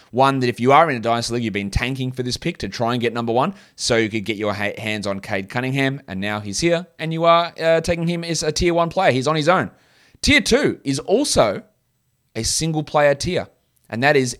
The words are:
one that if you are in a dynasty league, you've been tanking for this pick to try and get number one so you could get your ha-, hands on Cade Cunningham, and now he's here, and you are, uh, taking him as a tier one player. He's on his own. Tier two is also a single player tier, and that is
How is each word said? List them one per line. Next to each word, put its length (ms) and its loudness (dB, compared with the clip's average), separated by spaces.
one 300 2
that 80 2
if 120 -2
you 120 4
are 180 6
in 80 -2
a 20 -6
dynasty 360 -2
league, 80 -2
you've 100 -2
been 160 -4
tanking 420 -4
for 120 -8
this 140 -6
pick 200 -6
to 120 -8
try 240 -2
and 80 -2
get 120 0
number 180 -4
one 220 0
so 220 0
you 120 2
could 160 -4
get 120 -4
your 180 -2
ha-, 240 -4
hands 260 -6
on 140 -4
Cade 280 -6
Cunningham, 600 -2
and 120 -8
now 200 -4
he's 200 -8
here, 280 0
and 160 -6
you 120 -2
are, 340 4
uh, 220 2
taking 260 -2
him 160 -2
as 180 -4
a 100 -2
tier 220 0
one 160 2
player. 220 2
He's 160 0
on 80 0
his 120 0
own. 220 2
Tier 180 6
two 420 2
is 140 -2
also 640 2
a 60 -6
single 400 -2
player 320 2
tier, 340 -4
and 100 -4
that 140 4
is 240 2